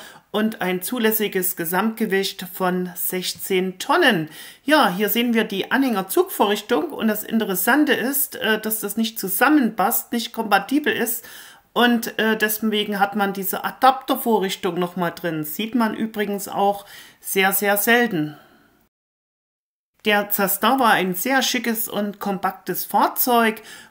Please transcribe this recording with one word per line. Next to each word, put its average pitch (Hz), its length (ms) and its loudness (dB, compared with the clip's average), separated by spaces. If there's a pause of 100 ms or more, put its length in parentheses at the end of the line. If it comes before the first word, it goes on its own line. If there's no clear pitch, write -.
(320)
und 220 280 -2
ein 185 220 -2
zulässiges 214 720 -2
Gesamtgewicht 190 1000 -2
von 180 440 -2
sechzehn 185 840 -4
Tonnen. 262 500 2 (360)
Ja, 269 240 6
hier 196 200 0
sehen 233 260 0
wir 220 100 2
die 202 260 -4
Anhängerzugvorrichtung 240 1160 0
und - 200 -4
das 214 160 0
Interessante 233 680 2
ist, 240 420 -2
äh, 214 240 0
dass 214 220 -4
das 202 160 -6
nicht 226 240 -2
zusammenpasst, 226 880 2
nicht 233 220 -4
kompatibel 254 600 0
ist. - 320 -4 (500)
Und, 233 440 2
äh, 214 180 2
deswegen 214 600 -2
hat 202 160 0
man 196 200 0
diese 196 280 -6
Adaptervorrichtung 208 1160 0
noch 175 160 -2
mal 170 160 -2
drin. 160 320 -4
Sieht 214 320 -4
man 226 180 2
übrigens 202 540 -4
auch 202 380 0 (340)
sehr, 190 320 0
sehr 202 240 2
selten. 202 600 2 (1700)
Der 208 240 2
Zastar 214 520 0
war 226 120 4
ein 180 220 0
sehr 262 260 0
schickes 233 480 -2
und 208 320 -6
kompaktes 185 640 -4
Fahrzeug, 226 800 2 (280)